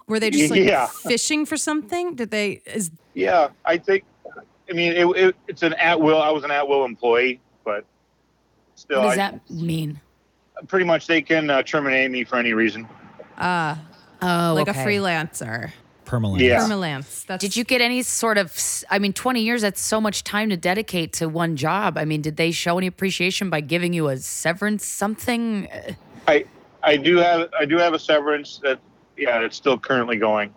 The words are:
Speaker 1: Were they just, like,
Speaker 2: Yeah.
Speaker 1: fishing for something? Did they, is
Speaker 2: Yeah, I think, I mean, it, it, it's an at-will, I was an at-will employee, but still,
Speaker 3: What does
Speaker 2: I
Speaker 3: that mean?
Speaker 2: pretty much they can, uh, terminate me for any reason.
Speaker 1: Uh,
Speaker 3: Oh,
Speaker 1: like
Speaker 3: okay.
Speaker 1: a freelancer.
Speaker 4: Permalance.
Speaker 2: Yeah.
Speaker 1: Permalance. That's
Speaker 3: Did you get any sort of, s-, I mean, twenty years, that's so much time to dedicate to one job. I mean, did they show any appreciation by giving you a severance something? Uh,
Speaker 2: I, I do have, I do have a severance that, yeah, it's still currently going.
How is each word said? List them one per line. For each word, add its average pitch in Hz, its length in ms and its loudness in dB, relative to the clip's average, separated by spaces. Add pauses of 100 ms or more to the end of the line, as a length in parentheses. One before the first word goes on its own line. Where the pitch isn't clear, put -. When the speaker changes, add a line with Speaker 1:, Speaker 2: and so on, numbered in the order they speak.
Speaker 1:
Were 220 120 -2
they 220 120 0
just, 294 180 4
like, 190 140 4
Speaker 2:
Yeah. 151 240 2
Speaker 1:
fishing 302 580 -2
for 311 120 -4
something? 320 580 -4
Did 233 160 -8
they, 208 340 -4
is 196 240 -6 (240)
Speaker 2:
Yeah, 180 360 2 (160)
I 170 120 2
think, 196 260 0 (640)
I 185 60 -8
mean, 170 200 0
it, 175 120 4 (100)
it, 185 200 4 (120)
it's 180 140 -12
an 160 140 2
at-will, 160 440 4
I 151 120 4
was 151 120 0
an 147 60 -4
at-will 139 360 2
employee, 120 540 2 (240)
but 107 220 -6 (880)
still, - 280 -2
Speaker 3:
What 127 100 4
does - 80 2
Speaker 2:
I 196 120 -2
Speaker 3:
that - 200 -18
mean? 160 500 -4 (640)
Speaker 2:
pretty 185 180 0
much 165 200 2
they 165 160 2
can, 156 300 0
uh, 135 100 2
terminate 135 480 0
me 127 140 -4
for 127 140 -4
any 120 160 0
reason. 110 340 0 (500)
Speaker 1:
Uh, 170 380 -2 (480)
Speaker 3:
Oh, 170 320 2
Speaker 1:
like - 120 2
Speaker 3:
okay. 135 140 -2
Speaker 1:
a - 60 -2
freelancer. 165 840 -2 (340)
Speaker 4:
Permalance. 107 340 0
Speaker 2:
Yeah. 123 220 6
Speaker 1:
Permalance. 175 640 -4
That's 185 160 -8
Speaker 3:
Did 196 160 -4
you 240 80 0
get 247 160 2
any 247 200 0
sort 226 360 0
of, 190 140 2
s-, - 380 -6
I 196 80 2
mean, 202 140 0
twenty 247 300 0
years, 226 200 0
that's 202 200 -2
so 220 180 0
much 214 240 -2
time 214 260 -2
to 196 80 0
dedicate 180 560 -2
to 165 140 -2
one 165 300 -2
job. 170 400 0
I 156 80 -2
mean, 156 160 -2
did 151 160 -4
they 165 140 2
show 170 260 0
any 185 100 0
appreciation 185 640 -2
by 156 100 -2
giving 170 340 -2
you 160 140 0
a 135 100 -2
severance 196 680 -4
something? 220 800 -4
Uh, - 240 -12 (380)
Speaker 2:
I, 147 160 4 (360)
I 151 140 4
do 156 220 4
have, 170 320 4 (100)
I 151 60 0
do 151 120 2
have 170 160 4
a 160 60 0
severance 147 640 0
that, 131 160 0 (380)
yeah, 120 240 0
it's 113 160 -4
still 131 200 2
currently 120 380 -2
going. 107 420 0